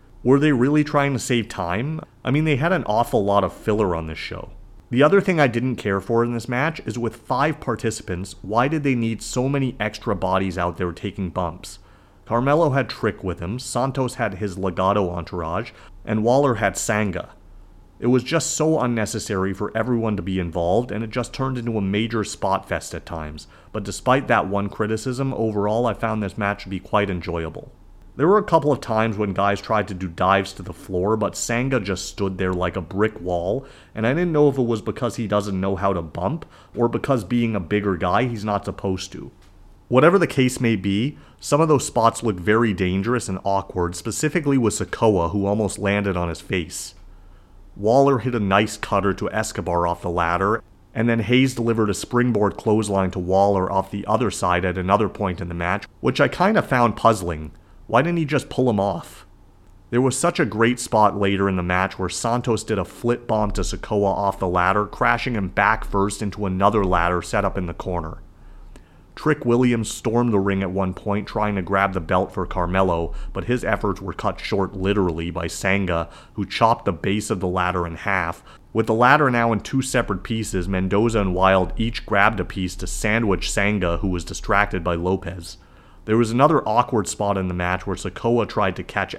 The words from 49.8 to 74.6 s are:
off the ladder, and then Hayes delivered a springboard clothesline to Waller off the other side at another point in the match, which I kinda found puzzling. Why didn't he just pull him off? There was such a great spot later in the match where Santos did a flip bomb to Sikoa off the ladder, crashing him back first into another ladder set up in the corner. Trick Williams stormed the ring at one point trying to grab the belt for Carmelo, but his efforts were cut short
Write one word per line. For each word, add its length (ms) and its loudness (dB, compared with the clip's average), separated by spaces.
off 160 -2
the 80 -4
ladder, 520 0
and 140 0
then 120 2
Hayes 340 2
delivered 340 0
a 60 0
springboard 640 0
clothesline 540 2
to 60 -6
Waller 540 2
off 180 0
the 160 -6
other 240 2
side 360 0
at 100 -2
another 320 2
point 320 -4
in 80 -8
the 60 -8
match, 320 -4
which 200 2
I 80 4
kinda 320 2
found 360 2
puzzling. 560 0
Why 160 4
didn't 160 0
he 60 0
just 240 -2
pull 220 0
him 80 2
off? 480 -4
There 100 2
was 160 2
such 220 0
a 80 2
great 320 2
spot 400 2
later 300 2
in 80 2
the 80 0
match 340 0
where 100 -2
Santos 540 -2
did 160 -2
a 60 -2
flip 420 0
bomb 240 2
to 120 0
Sikoa 540 0
off 220 0
the 80 -2
ladder, 400 2
crashing 480 0
him 140 -2
back 360 2
first 380 -2
into 240 -4
another 380 2
ladder 360 2
set 240 -2
up 140 -2
in 80 -2
the 80 -6
corner. 440 -6
Trick 280 0
Williams 460 4
stormed 420 0
the 60 4
ring 240 2
at 80 -2
one 240 -2
point 320 -4
trying 300 -2
to 60 -2
grab 300 0
the 80 -4
belt 320 0
for 140 -4
Carmelo, 640 0
but 140 -6
his 180 -2
efforts 360 -2
were 120 -6
cut 260 -4
short 340 -2